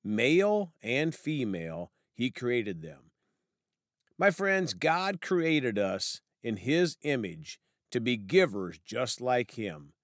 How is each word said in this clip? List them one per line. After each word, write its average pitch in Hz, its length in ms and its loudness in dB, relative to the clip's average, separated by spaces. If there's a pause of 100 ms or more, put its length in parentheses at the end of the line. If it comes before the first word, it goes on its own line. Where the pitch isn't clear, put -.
Male 165 760 4
and 147 320 0
female, 92 760 -4 (240)
he 123 160 -2
created 113 500 -2
them." 78 300 -16 (1040)
My 196 140 4
friends, 190 420 0
God 180 480 0
created 156 600 2
us 95 400 -2 (240)
in 110 140 -2
his 156 440 2
image 101 560 -4 (320)
to 123 100 0
be 120 160 2
givers 101 640 2
just 120 420 -6
like 123 340 0
him. 78 500 -8